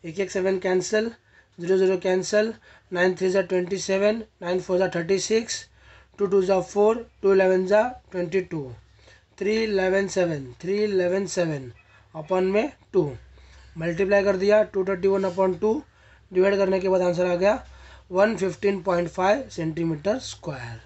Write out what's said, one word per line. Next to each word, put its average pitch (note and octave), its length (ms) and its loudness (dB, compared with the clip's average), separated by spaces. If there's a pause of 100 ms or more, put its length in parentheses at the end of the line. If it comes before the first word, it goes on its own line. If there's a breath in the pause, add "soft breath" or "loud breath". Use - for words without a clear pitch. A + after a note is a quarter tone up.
एक E3 140 -12
एक F#3 120 -4
सेवन F#3+ 280 0
कैंसिल, G3 520 0 (480 soft breath)
ज़ीरो F3+ 180 2
ज़ीरो F#3+ 200 4
कैंसिल, F#3+ 560 0 (400 soft breath)
नाइन F3+ 220 2
थ्री F#3 140 0
जा F#3+ 120 2
ट्वेंटी F3+ 360 -2
सेवन, G#3 460 0 (180)
नाइन F3+ 200 -2
फ़ोर F3+ 160 -2
जा F#3 180 2
थर्टी F3 240 0
सिक्स, - 480 -2 (500 soft breath)
टू G3+ 80 0
टू F#3+ 160 4
जा F#3 200 2
फ़ोर, G#3+ 480 0 (120)
टू G3 120 4
इलेवन F#3 340 4
जा G#3+ 160 4 (280)
ट्वेंटी F3+ 300 -2
टू, D3+ 300 -8 (680 soft breath)
थ्री G#3 240 -2
इलेवन G3 440 0
सेवन, D3+ 540 -2
थ्री G3+ 220 -2
इलेवन F#3+ 420 0
सेवन D#3 460 -4 (440 soft breath)
upon F#3 280 -2
में G#3 280 0 (220)
टू, F3+ 100 2 (720 soft breath)
मल्टीप्लाई F#3 460 0
कर F#3+ 140 2
दिया, G3+ 260 4
टू G3+ 200 -2
थर्टी F#3+ 240 -2
वन G3 180 2
upon F#3 340 0
टू, A3 220 0 (520 soft breath)
डिवाइड F#3+ 240 4
करने F#3+ 220 2
के F#3+ 100 -2
बाद F#3 120 2
आंसर F3+ 240 0
आ F3 100 0
गया F#3+ 300 0 (460 loud breath)
वन G3+ 260 2
फिफ्टीन F#3+ 460 -2
पॉइंट F3 260 0
फ़ाइव G#3 400 0
सेंटीमीटर E3 680 -4
स्क्वायर। A#2+ 680 -12